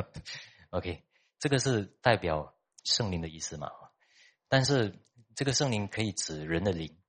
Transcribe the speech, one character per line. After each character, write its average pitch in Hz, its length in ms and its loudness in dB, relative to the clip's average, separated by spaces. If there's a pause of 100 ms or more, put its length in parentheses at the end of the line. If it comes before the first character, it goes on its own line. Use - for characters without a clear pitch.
(280)
<laughs> - 420 -18
OK， 90 340 -6 (340)
这 151 120 -2
个 139 80 4
是 120 260 2 (160)
代 120 160 6
表 78 400 -4 (260)
圣 104 300 0
灵 85 80 -2
的 82 80 -6
意 80 100 -12
思 78 200 -10
嘛。 71 120 -8 (800)
但 135 160 4
是 123 340 2 (380)
这 - 80 -2
个 135 80 2
圣 135 180 2
灵 104 160 0
可 110 160 -4
以 110 80 0
指 78 340 -8
人 82 200 0
的 101 80 4
灵 80 240 -6 (120)